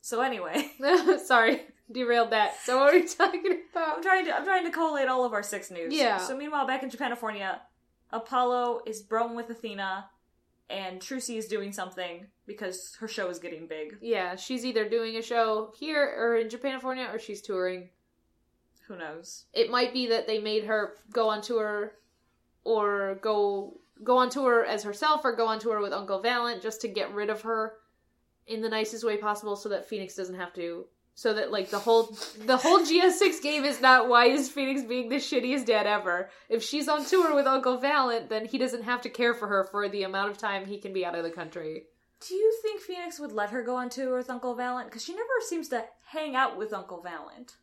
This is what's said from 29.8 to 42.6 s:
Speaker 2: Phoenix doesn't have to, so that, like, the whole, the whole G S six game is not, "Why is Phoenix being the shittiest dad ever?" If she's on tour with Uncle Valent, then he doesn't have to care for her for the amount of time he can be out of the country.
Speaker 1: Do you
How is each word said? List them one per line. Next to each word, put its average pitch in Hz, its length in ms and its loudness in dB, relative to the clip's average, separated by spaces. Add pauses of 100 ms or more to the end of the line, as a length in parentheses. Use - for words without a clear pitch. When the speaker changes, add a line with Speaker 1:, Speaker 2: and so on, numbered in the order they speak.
Speaker 2:
Phoenix 196 260 -8
doesn't 185 200 -8
have 180 180 -10
to, 170 320 -8 (300)
so 226 180 0
that, 214 180 -2
like, 196 180 -2
the 202 100 -2
whole, 226 360 4 (300)
the 254 120 6
whole 330 280 8
G 330 140 4
S 370 200 6
six 381 200 6
game 294 260 0
is 240 160 0
not, 254 260 10
"Why 240 200 8
is 269 220 4
Phoenix 269 340 -2
being 233 260 -2
the 262 80 0
shittiest 254 480 0
dad 214 220 4
ever?" 190 420 0 (200)
If 226 140 0
she's 285 240 -2
on 302 180 2
tour 330 300 4
with 277 120 6
Uncle 262 300 2
Valent, 254 520 0
then 220 160 -2
he 247 120 -6
doesn't 240 260 -2
have 240 180 -2
to 240 80 -8
care 240 240 2
for 226 140 -6
her 196 180 2
for 202 240 -4
the 196 140 -4
amount 196 280 -2
of 202 60 -12
time 196 280 -4
he 202 120 -10
can 196 160 -12
be 185 120 -2
out 170 100 -6
of 170 80 -4
the 165 80 -6
country. 160 520 -10 (440)
Speaker 1:
Do 359 80 -10
you 440 260 4